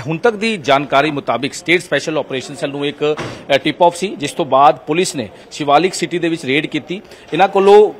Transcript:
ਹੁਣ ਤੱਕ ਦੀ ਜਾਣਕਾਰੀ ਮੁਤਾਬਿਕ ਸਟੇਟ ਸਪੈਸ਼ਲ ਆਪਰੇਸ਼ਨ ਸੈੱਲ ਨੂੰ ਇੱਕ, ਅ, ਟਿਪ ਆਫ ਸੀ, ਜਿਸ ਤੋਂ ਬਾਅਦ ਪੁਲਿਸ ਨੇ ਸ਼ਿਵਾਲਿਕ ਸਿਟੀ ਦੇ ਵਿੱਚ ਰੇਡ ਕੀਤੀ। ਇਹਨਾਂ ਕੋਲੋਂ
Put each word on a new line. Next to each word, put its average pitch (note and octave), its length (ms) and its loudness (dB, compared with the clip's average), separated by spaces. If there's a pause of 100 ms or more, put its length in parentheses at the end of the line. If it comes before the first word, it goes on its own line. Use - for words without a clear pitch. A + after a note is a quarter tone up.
ਹੁਣ D#3+ 120 -4
ਤੱਕ A3+ 160 2
ਦੀ G#3+ 220 -2
ਜਾਣਕਾਰੀ C#3 540 2
ਮੁਤਾਬਿਕ B2+ 440 -4
ਸਟੇਟ F3 260 -2
ਸਪੈਸ਼ਲ D#3 380 -4
ਆਪਰੇਸ਼ਨ C3+ 360 -6
ਸੈੱਲ C#3+ 160 -6
ਨੂੰ C#3+ 160 -6
ਇੱਕ, D3 300 -2 (380)
ਅ, C3+ 40 2
ਟਿਪ D3+ 240 -2
ਆਫ E3+ 140 2
ਸੀ, F#3+ 120 -4
ਜਿਸ F#3 240 -8
ਤੋਂ F3 120 -4
ਬਾਅਦ C#3 320 4
ਪੁਲਿਸ D#3+ 400 -4
ਨੇ A2+ 120 -6 (220)
ਸ਼ਿਵਾਲਿਕ D#3 440 0
ਸਿਟੀ F3 240 -6
ਦੇ E3+ 100 -2
ਵਿੱਚ D#3+ 160 -4
ਰੇਡ C#3+ 220 0
ਕੀਤੀ। E3 360 -8 (300)
ਇਹਨਾਂ F3+ 160 2
ਕੋਲੋਂ G3 500 6